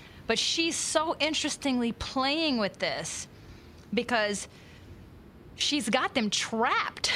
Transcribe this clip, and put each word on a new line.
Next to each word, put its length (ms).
But 100
she's 380
so 440
interestingly 760
playing 680
with 200
this 480
because 540
she's 340
got 240
them 160
trapped. 880